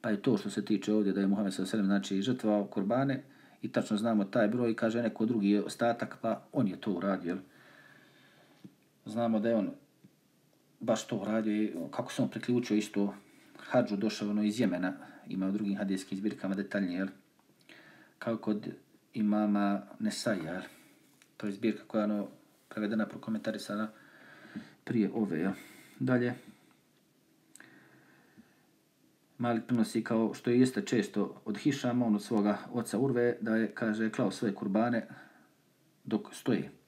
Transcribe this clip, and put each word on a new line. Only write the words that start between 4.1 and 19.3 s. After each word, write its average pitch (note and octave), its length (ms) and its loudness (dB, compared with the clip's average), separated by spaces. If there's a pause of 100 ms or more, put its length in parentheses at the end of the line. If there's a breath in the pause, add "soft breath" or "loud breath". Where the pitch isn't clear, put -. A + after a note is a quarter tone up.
taj G#2 240 2
broj A#2+ 220 2
i A2 40 0
kaže A2+ 280 0
neko A2 240 0
drugi G#2+ 240 4
je G2+ 120 6
ostatak, - 580 -2
pa A2+ 220 -2 (100)
on B2 160 2
je F2+ 120 -6
to G#2+ 120 -2
uradio, F2 360 -2
jel. F#2 100 -2 (1700 loud breath)
Znamo A2+ 340 2
da A2+ 80 2
je A#2 80 4
on - 140 2 (1080)
baš A2 260 0
to A#2 100 -4
uradio G#2+ 460 0
i G#2 100 -2 (180)
kako - 220 -6
se - 100 -2
on - 60 0
priključio A#2 480 0
isto G2+ 380 0 (480 loud breath)
hadžu, A2 340 2
došao G#2 340 -2
ono G#2 120 2
iz G#2+ 180 0
Jemena, F2+ 320 0 (360 loud breath)
ima F#2+ 180 -2
u F#2+ 60 0
drugim G2+ 240 -2
hadijskim F#2+ 420 -4
zbirkama G2 360 -2
detaljnije, F#2+ 440 -2
jel. F#2+ 100 -2 (1120 loud breath)
Kao A2+ 180 -4
kod G#2+ 300 -2 (480)
imama G#2 680 2 (160)